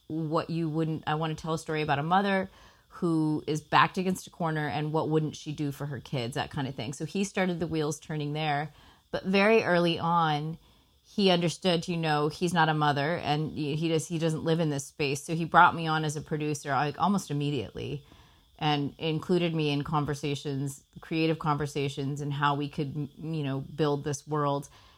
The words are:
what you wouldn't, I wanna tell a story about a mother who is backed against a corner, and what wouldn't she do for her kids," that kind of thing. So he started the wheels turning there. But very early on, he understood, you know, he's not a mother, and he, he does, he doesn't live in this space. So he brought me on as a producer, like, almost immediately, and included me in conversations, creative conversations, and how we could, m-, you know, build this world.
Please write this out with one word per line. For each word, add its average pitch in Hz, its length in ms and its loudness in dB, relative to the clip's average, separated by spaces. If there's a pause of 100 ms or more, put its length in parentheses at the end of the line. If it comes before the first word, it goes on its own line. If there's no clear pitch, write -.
what 156 420 -2
you 165 180 -2
wouldn't, 160 380 -2
I 156 80 0
wanna 156 220 -2
tell 160 180 -4
a 156 60 -2
story 156 240 -2
about 147 160 0
a 143 40 -2
mother 190 460 2 (380)
who 156 580 0
is 151 160 -2
backed 156 380 2
against 185 260 -2
a - 60 -20
corner, 156 360 -2
and 151 240 -2
what 156 180 0
wouldn't 156 260 2
she - 160 -10
do 143 200 -4
for 143 140 -8
her 139 140 -8
kids," 123 340 -4
that 135 160 -4
kind 139 180 -6
of 139 60 -8
thing. 123 180 -8
So 160 140 -8
he 196 180 -2
started 185 360 0
the 170 80 -2
wheels 156 320 -2
turning 147 340 -6
there. 151 400 -2 (380)
But - 140 -4
very 202 380 6
early 170 360 2
on, 160 580 0 (520)
he 190 220 4
understood, 170 560 2
you 175 80 -2
know, 151 320 2
he's 165 260 0
not 160 140 6
a 156 60 4
mother, 147 500 2
and 151 300 0
he, 147 240 -2
he 165 100 0
does, 160 200 2
he 170 120 -4
doesn't 160 240 0
live 160 160 2
in 160 100 2
this 139 160 -2
space. 143 380 -4
So 170 120 -4
he 170 100 -2
brought 170 280 8
me 165 140 -4
on 156 160 0
as 151 140 -4
a 143 40 -4
producer, 151 500 -4
like, 139 280 0
almost 180 320 0
immediately, 139 720 -4 (560)
and 147 380 0
included 165 580 0
me 151 140 0
in 143 140 0
conversations, 143 1000 -4 (160)
creative 160 400 0
conversations, 143 800 -2
and 143 140 -4
how 143 220 2
we 143 120 -2
could, 139 260 -4
m-, 147 400 -6
you 151 100 -2
know, 135 200 -2 (120)
build 147 280 2
this 147 240 -6
world. 143 400 0 (300)